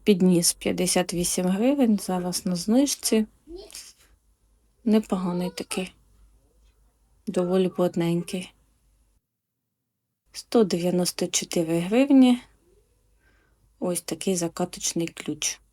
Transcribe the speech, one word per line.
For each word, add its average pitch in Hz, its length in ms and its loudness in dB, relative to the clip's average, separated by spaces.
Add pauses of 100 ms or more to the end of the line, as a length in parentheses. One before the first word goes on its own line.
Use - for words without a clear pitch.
підніс, 180 500 4
п'ятдесят 180 600 -2
вісім 180 320 -2
гривень, 220 540 2
зараз 180 460 -4
на 180 100 0
знижці. 220 720 0 (1600)
Непоганий 185 680 0
такий, - 440 -8 (1300)
доволі 180 420 0
плотненький. 175 840 -2 (1800)
Сто - 320 0
дев'яносто 180 640 -2
чотири 170 520 -2
гривні. 247 640 4 (1400)
Ось 180 220 -4
такий 180 340 -4
закаточний 170 720 -4
ключ. - 520 -8 (120)